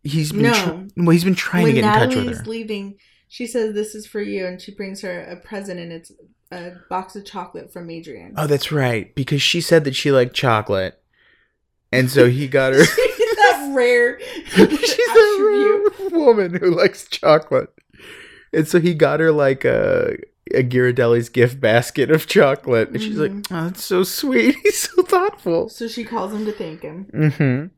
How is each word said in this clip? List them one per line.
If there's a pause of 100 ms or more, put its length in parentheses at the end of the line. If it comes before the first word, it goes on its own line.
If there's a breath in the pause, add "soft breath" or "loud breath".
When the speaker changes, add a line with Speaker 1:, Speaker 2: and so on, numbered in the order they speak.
Speaker 1:
He's
been
tr-,
Speaker 2:
No. (120)
Speaker 1:
well,
he's
been
trying
Speaker 2:
When
Speaker 1:
to
get
in
touch
with
Speaker 2:
Natalie's
Speaker 1:
her.
Speaker 2:
leaving, (300)
she
says,
"This
is
for
you,"
and
she
brings
her
a
present,
and
it's (400)
a (180)
box
of
chocolate
from
Adrian.
Speaker 1:
Oh,
that's
right,
because
she
said
that
she
liked
chocolate, (920)
and
so
he
got
her
Speaker 2:
<laughs>
She's
that
rare
Speaker 1:
<laughs>
She's
a
Speaker 2:
attribute.
Speaker 1:
rare (100)
woman
who
likes
chocolate, (840 loud breath)
and
so
he
got
her,
like,
a, (380)
a
Ghirardelli's
gift
basket
of
chocolate,
and
she's
like,
Speaker 2:
Mm-hmm.
Speaker 1:
"Oh,
that's
so
sweet.
<laughs>
He's (120)
so
thoughtful."
Speaker 2:
So
she
calls
him
to
thank
him.
Speaker 1:
Mm-hmm. (120)